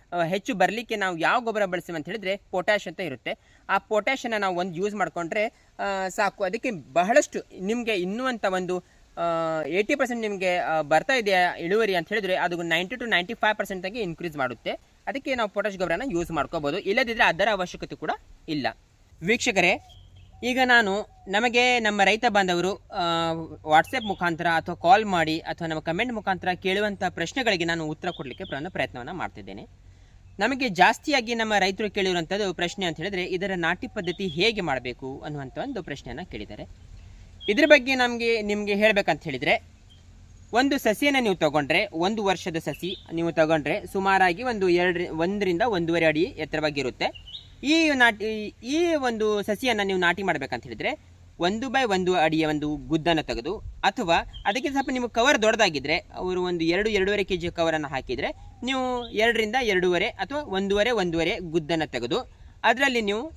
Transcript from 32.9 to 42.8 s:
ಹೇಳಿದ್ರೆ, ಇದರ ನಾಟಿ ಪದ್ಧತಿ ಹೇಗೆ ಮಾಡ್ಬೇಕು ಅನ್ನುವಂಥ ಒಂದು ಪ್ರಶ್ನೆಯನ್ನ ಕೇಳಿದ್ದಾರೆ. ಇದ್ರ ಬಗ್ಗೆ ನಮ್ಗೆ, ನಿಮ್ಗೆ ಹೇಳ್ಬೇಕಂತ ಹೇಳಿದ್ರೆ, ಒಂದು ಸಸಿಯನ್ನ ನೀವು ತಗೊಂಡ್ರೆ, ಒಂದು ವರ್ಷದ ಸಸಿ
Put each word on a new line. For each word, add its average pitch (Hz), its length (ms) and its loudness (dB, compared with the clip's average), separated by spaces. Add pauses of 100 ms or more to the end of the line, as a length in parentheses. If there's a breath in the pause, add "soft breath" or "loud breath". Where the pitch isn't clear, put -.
ಹೇಳಿದ್ರೆ, 180 280 -4
ಇದರ 185 300 -4
ನಾಟಿ 175 320 -2
ಪದ್ಧತಿ 185 400 -4
ಹೇಗೆ 196 340 0
ಮಾಡ್ಬೇಕು 131 600 -6
ಅನ್ನುವಂಥ 147 380 -10
ಒಂದು 220 240 -6
ಪ್ರಶ್ನೆಯನ್ನ 139 380 -12 (100)
ಕೇಳಿದ್ದಾರೆ. 107 340 -12 (840 soft breath)
ಇದ್ರ 214 180 4
ಬಗ್ಗೆ 269 280 6
ನಮ್ಗೆ, 233 480 0
ನಿಮ್ಗೆ 208 320 -2
ಹೇಳ್ಬೇಕಂತ 202 480 2
ಹೇಳಿದ್ರೆ, 147 560 -2 (720)
ಒಂದು 269 260 2
ಸಸಿಯನ್ನ 269 420 2
ನೀವು 208 140 2
ತಗೊಂಡ್ರೆ, 156 580 2
ಒಂದು 196 320 -2
ವರ್ಷದ 180 320 0
ಸಸಿ 175 400 -6 (160)